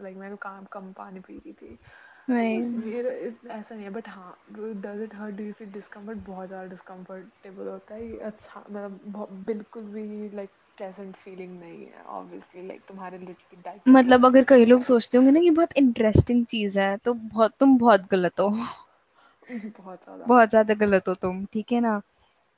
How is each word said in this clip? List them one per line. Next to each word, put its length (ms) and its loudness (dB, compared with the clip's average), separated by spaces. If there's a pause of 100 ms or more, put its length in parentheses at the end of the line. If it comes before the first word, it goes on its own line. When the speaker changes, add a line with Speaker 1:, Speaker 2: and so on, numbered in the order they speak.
Speaker 1:
like, 140 -16
मैं 140 -16
तो 60 -14
काम, 280 -16
कम 280 -16
पानी 280 -18
पी 120 -20
रही 200 -20
थी। 0 -
तो 240 -20
बस 540 -16
Speaker 2:
वही। 300 -2
Speaker 1:
मेरा 500 -8
इत-, 400 -12
ऐसा 240 -16
नहीं 100 -14
है, 80 -14
but 160 -14
हाँ, 300 -20 (140)
does 280 -12
it 280 -12
hurt, 60 -20
do 160 -14
you 0 -
feel 460 -14
discomfort? 380 -18
बहुत 340 -14
ज़्यादा 160 -16
डिस्कम्फर्टेबल 1040 -18
होता 260 -16
है 160 -14
ये, 80 -14
अच्छा, 420 -16
मतलब, 440 -14
बहु-, 260 -12
बिल्कुल 520 -10
भी, 460 -12
like, 200 -14 (280)
प्लेजेंट 400 -16
फीलिंग 440 -18
नहीं 260 -20
है, 180 -20
obviously, 680 -16
like, 180 -20
तुम्हारे 300 -16
literally 460 -20
डायपर 260 0
Speaker 2:
मतलब, 180 8
Speaker 1:
खराब 180 6
Speaker 2:
अगर 120 6
Speaker 1:
होने 60 8
Speaker 2:
कई 120 8
Speaker 1:
वाला 140 8
Speaker 2:
लोग 100 6
Speaker 1:
है। 60 -6
Speaker 2:
सोचते 320 2
होंगे 120 6
ना 100 6
कि 100 4
बहुत 260 0
इंटरेस्टिंग 680 2
चीज़ 340 -2
है, 160 0
तो 180 -4
बहुत, 460 0
तुम 180 6
बहुत 320 4
गलत 300 0
हो। 100 2
Speaker 1:
<laughs> 1000 -12
बहुत 540 -16
ज़्यादा। 200 -20
Speaker 2:
बहुत 260 6
ज़्यादा 240 4
गलत 340 0
हो 60 -4
तुम, 300 -6
ठीक 280 -8
है 80 0
ना? 220 -2 (560)